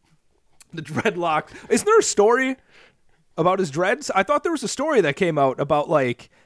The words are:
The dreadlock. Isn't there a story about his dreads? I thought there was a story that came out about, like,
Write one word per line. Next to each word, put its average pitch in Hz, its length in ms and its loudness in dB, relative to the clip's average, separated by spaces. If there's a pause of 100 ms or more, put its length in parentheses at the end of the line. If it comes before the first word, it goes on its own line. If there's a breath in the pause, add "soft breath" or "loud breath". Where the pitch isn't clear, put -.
(720)
The 160 80 -12
dreadlock. 160 680 -4 (200)
Isn't - 160 0
there 440 140 6
a - 40 4
story 254 520 2 (840 soft breath)
about 180 220 2
his 185 100 -2
dreads? 185 460 -4
I 196 80 2
thought 294 200 0
there 349 80 -2
was 302 120 -4
a 214 40 -6
story 277 340 0
that 143 140 -2
came 165 220 -2
out 135 220 2
about, 147 300 -2
like, 135 400 -2 (160 soft breath)